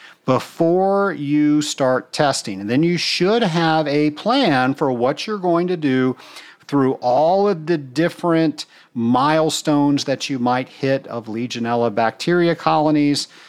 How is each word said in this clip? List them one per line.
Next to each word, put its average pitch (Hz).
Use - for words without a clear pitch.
before 185
you 147
start 127
testing. 135
And 101
then 131
you 170
should 202
have 160
a 151
plan 151
for 139
what 127
you're 214
going 175
to 180
do 131
through 135
all 160
of 160
the 170
different 160
milestones 143
that 131
you 135
might 123
hit 135
of 113
Legionella 117
bacteria 165
colonies. 151